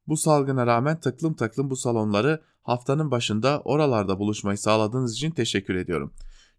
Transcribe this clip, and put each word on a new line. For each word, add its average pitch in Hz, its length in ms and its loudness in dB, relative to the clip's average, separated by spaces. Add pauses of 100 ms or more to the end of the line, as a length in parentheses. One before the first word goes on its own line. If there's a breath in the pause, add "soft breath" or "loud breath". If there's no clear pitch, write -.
"Bu 151 100 -2
salgına 139 500 2
rağmen 127 340 2
taklım 151 340 -2
taklım 135 360 -2
bu 131 60 -2
salonları 117 640 0 (200 soft breath)
haftanın 135 480 -2
başında 120 500 0
oralarda 113 580 2
buluşmayı 104 400 -2
sağladığınız 110 540 0
için 139 180 -4
teşekkür 107 440 -2
ediyorum. 87 400 -2 (440 soft breath)